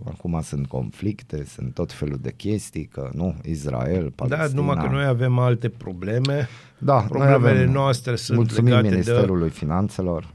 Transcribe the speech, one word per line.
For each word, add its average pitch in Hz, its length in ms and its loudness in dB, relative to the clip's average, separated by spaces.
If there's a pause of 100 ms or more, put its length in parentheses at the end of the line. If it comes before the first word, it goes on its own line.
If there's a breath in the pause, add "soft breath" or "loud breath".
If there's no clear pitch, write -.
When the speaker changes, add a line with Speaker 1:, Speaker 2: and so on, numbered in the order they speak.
Speaker 1:
acum 85 380 -6
sunt 71 240 -6
conflicte, 71 800 -8
sunt 64 300 -10
tot 85 180 -6
felul 71 280 -6
de 60 160 -8
chestii, 98 480 -6
că, 67 280 -10
nu, 82 220 -4 (100)
Israel, 73 680 -4
Palestina. 147 380 -2
Speaker 2:
Da, 135 60 -4
numai 143 320 0
că 131 60 0
noi 139 120 0
avem 127 340 0
alte 120 300 0
probleme. 117 800 -4 (300 loud breath)
Speaker 1:
Da, 139 200 2
noi 107 100 2
Speaker 2:
Problemele 131 500 6
Speaker 1:
avem, 127 140 4
Speaker 2:
noastre 131 440 0
sunt 110 200 0
Speaker 1:
mulțumim 113 280 2
Speaker 2:
legate 113 240 6
de 92 60 2
Speaker 1:
Ministerului 90 560 2
Finanțelor. 85 840 -2